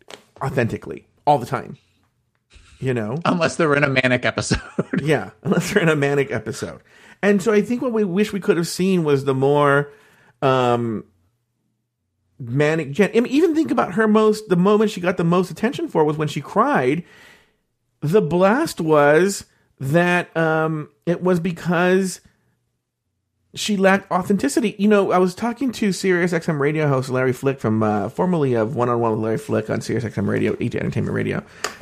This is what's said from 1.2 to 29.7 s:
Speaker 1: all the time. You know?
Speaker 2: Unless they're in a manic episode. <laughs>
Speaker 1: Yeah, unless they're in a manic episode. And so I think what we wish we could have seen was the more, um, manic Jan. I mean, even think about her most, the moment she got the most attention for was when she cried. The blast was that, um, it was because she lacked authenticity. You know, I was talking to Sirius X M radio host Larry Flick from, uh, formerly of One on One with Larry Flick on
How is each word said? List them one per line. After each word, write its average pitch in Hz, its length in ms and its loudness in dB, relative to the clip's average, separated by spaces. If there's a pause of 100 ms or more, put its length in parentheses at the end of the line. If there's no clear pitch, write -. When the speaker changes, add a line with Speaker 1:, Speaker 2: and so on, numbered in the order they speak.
Speaker 1:
all 147 120 4
the - 60 -8
time. - 320 -8 (1000)
You 127 140 -4
know? 117 320 -4
Speaker 2:
Unless 170 320 0
they're 156 180 2
in 147 80 2
a 139 60 0
manic 127 360 0
episode. - 400 -2
<laughs> - 360 -6
Speaker 1:
Yeah, 135 300 -2 (120)
unless 175 300 -2
they're 196 100 2
in 165 60 4
a 156 60 2
manic 143 360 0
episode. 110 500 -8 (400)
And 202 200 2
so 226 100 0
I 208 100 4
think 240 200 -4
what 254 100 -2
we 220 140 0
wish 196 260 0
we 196 80 -6
could 180 180 0
have 165 100 -2
seen 185 360 0
was 139 220 2
the 135 100 0
more, 143 540 4 (520)
um, 120 640 0 (1400)
manic 143 520 -2
Jan. 185 220 2
I - 60 4
mean, 240 120 0
even 320 240 2
think 277 160 0
about 233 240 0
her 220 120 2
most, 214 420 2
the 180 60 2
moment 208 360 4
she 180 100 -10
got 180 160 -2
the 180 60 -2
most 175 280 2
attention 277 380 -4
for 160 160 0
was 151 120 0
when 151 120 -2
she 160 120 -8
cried. 175 600 0 (1000)
The 175 200 2
blast 190 600 0
was 156 640 4 (340)
that, 175 580 0
um, 160 520 -2 (160)
it 170 160 -2
was 180 180 2
because 180 840 0 (1300)
she 202 240 -4
lacked 190 340 2
authenticity. 202 680 0
You 196 80 2
know, 202 240 4
I 175 60 4
was 185 180 2
talking 233 380 -4
to 208 180 0
Sirius 180 420 0
X 160 160 -2
M 147 120 -2
radio 151 260 0
host 131 220 0
Larry 127 240 0
Flick 135 260 -2
from, 110 240 0
uh, 107 260 0
formerly 160 440 0
of 113 220 0
One 120 140 0
on 120 120 0
One 117 100 0
with 110 100 -2
Larry 110 160 -2
Flick 110 320 -4
on 107 120 -4